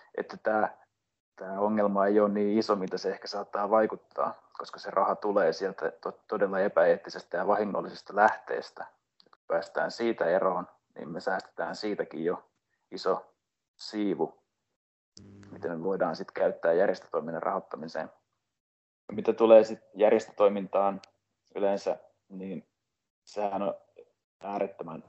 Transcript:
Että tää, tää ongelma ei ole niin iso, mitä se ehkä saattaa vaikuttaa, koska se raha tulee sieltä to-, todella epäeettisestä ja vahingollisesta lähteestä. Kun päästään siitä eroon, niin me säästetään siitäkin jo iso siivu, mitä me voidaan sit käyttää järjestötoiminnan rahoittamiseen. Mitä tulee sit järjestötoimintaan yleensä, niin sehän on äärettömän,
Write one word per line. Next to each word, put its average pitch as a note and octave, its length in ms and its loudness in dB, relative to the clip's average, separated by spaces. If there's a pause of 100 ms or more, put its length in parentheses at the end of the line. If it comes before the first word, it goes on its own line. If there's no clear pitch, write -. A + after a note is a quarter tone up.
(180)
Että - 260 -8
tää, G#2+ 340 0 (580)
tää F#2+ 240 -8
ongelma G2+ 460 2
ei G#2 140 4
ole G#2 100 4
niin G#2 300 0
iso, G#2+ 160 2
mitä F#2 220 -6
se F#2+ 120 -4
ehkä - 180 -8
saattaa - 420 -6
vaikuttaa, - 880 0
koska - 220 -12
se - 120 -12
raha G2 240 2
tulee G2 380 2
sieltä F#2 380 -4 (100)
to-, - 260 -8
todella G2 320 0
epäeettisestä F2+ 800 2
ja A2+ 100 -2
vahingollisesta F#2+ 680 -2
lähteestä. - 720 0 (460)
Kun - 160 -20
päästään D#2+ 440 -2
siitä A#2 340 -2
eroon, F2+ 420 2 (280)
niin - 140 -12
me E2 100 -8
säästetään F2+ 560 -6
siitäkin E2 500 -6
jo - 240 -4 (420)
iso - 420 -4 (420)
siivu, F#2 680 -4 (1080)
mitä - 160 -10
me E2 160 -6
voidaan F#2 320 -2
sit F#2+ 160 -12
käyttää F2+ 420 0
järjestötoiminnan E2 680 -2
rahoittamiseen. - 680 -6 (1000)
Mitä G#2+ 220 -2
tulee A2 300 10
sit A2 160 -4 (140)
järjestötoimintaan G2+ 1080 2 (540)
yleensä, G2 420 -2 (320)
niin F#2 380 -12 (560)
sehän G2+ 380 -6
on G2+ 140 -2 (680)
äärettömän, G2 680 -6